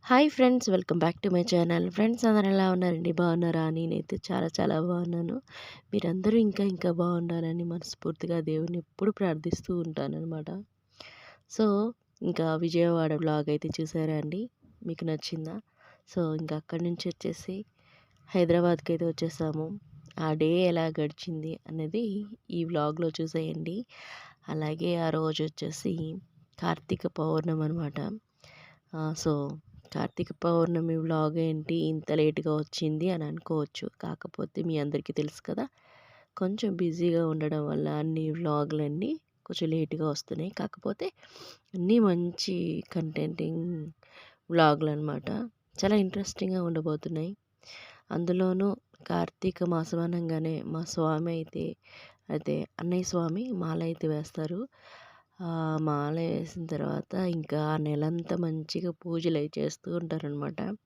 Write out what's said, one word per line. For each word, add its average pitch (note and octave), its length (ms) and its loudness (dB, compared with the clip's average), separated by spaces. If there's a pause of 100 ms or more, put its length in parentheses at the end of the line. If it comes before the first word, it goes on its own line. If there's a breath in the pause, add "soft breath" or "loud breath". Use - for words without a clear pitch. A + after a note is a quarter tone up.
హాయ్ C4 260 8
ఫ్రెండ్స్, B3+ 380 4
welcome F#3 300 4
back E3 200 4
to G3+ 120 0
my F3+ 120 6
channel. E3+ 480 4
ఫ్రెండ్స్ A3 340 2
అందరూ G#3+ 240 6
ఎలా F#3+ 220 6
ఉన్నారండి? F3 420 2
బాగున్నారా? E3+ 580 4
నేనైతే D#3+ 460 -2
చాలా - 320 -2
చాలా - 320 2
బాగున్నాను. F3 560 -2 (500 loud breath)
మీరందరూ G3 500 2
ఇంకా G#3 280 4
ఇంకా F3+ 280 0
బాగుండాలని E3+ 720 0
మనస్ఫూర్తిగా E3+ 760 -4
దేవుణ్ణి D#3+ 380 -2
ఎప్పుడు - 320 -2
ప్రార్థిస్తూ E3+ 680 -2
ఉంటానన్నమాట. D#3 680 -4 (1000 loud breath)
So, - 140 2 (580)
ఇంకా E3 340 2
విజయవాడ E3+ 580 4
వ్లాగ్ D3+ 340 2
అయితే D3+ 220 0
చూసారా D#3 440 -2
అండి? D3+ 280 -2 (440)
మీకు E3+ 180 -6
నచ్చిందా? D#3+ 520 -4 (520 soft breath)
So, - 120 -2 (160)
ఇంకా D#3 200 -4
అక్కడి E3 280 -4
నుంచి F3 240 -2
వచ్చేసి E3+ 480 -6 (720 soft breath)
హైదరాబాద్కి F3 640 4
అయితే E3+ 140 0
వచ్చేసాము. D#3+ 600 -2 (520)
ఆ D#3+ 140 2
డే D#3 200 4 (100)
ఎలా E3+ 260 4
గడిచింది D#3 800 -4
అనేది D#3+ 380 -4 (460)
ఈ F3 140 -2
వ్లాగ్లో D#3+ 460 0
చూసేయండి. D#3+ 680 -4 (680 loud breath)
అలాగే D#3 480 -2
ఆ E3 140 0
రోజు D#3+ 320 0
వచ్చేసి D#3 520 -4 (640)
కార్తీక E3 480 -2
పౌర్ణమి D#3+ 580 0
అనమాట. D#3 340 -2 (960 loud breath)
ఆ, D#3 220 -2
so, D#3 180 2 (560)
కార్తీక - 500 -4
పౌర్ణమి E3+ 560 2
వ్లాగ్ D#3 420 2
ఏంటి D#3+ 360 0 (120)
ఇంత D#3 260 -2
లేట్గా D#3 420 2
వచ్చింది D#3 560 -2
అని E3 140 -2
అనుకోవచ్చు. D#3 600 -4 (140)
కాకపోతే - 640 -8
మీ E3 160 0
అందరికీ D3 340 -2
తెలుసు D3+ 300 -4
కదా, - 220 -4 (720 soft breath)
కొంచెం G3+ 400 -2
బిజీగా E3+ 500 2
ఉండడం D#3 400 0
వల్ల D3+ 220 0
అన్ని D#3+ 420 0
వ్లాగ్లన్నీ D3+ 800 0 (340)
కొంచెం E3+ 260 -4
లేట్గా D#3 380 0
వస్తున్నాయి. D#3 420 -4
కాకపోతే G#3 560 -6 (680 loud breath)
అన్నీ F#3+ 240 4
మంచి F3 580 2 (360)
కంటెంటింగ్ D#3+ 720 -2 (880 loud breath)
వ్లాగ్లు D3+ 400 6
అనమాట. D3+ 380 -4 (480)
చాలా G3+ 200 2
ఇంట్రెస్టింగ్గా F#3+ 680 -2
ఉండబోతున్నాయి. D#3+ 680 -2 (800 loud breath)
అందులోనూ F#3 580 2 (380)
కార్తీక F3 580 -2
మాసం E3+ 360 0
అనగానే E3 640 -2
మా D#3+ 220 -4
స్వామి D#3+ 480 0
అయితే, E3 340 -4 (640 loud breath)
అయితే D#3 360 -2 (120)
అన్నయ్య F3+ 240 0
స్వామి F3+ 500 -2
మాల E3+ 300 -2
అయితే E3 260 -2
వేస్తారు. D#3 520 -4 (800 loud breath)
ఆ E3+ 120 -4 (280)
మాల D3+ 380 0
వేసిన E3 480 -4
తర్వాత D#3 480 -4 (140)
ఇంకా D#3 340 -2
ఆ D#3 140 0
నెలంతా D#3 600 -2
మంచిగా E3 540 -4
పూజలు E3 480 -2
అవి D3+ 200 -2
చేస్తూ D3 380 -4
ఉంటారనమాట. D3+ 640 -4 (260)